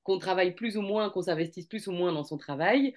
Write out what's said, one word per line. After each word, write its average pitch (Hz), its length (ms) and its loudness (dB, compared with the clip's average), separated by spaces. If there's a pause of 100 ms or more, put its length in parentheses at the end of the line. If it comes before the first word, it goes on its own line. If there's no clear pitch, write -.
qu'on 190 160 0
travaille 180 360 2
plus 220 220 -4
ou 214 60 0
moins, 208 280 0
qu'on 185 120 -2
s'investisse 170 440 -4
plus 208 220 -10
ou 190 40 -4
moins 175 200 0
dans 151 100 -2
son 151 160 -8
travail, 208 580 2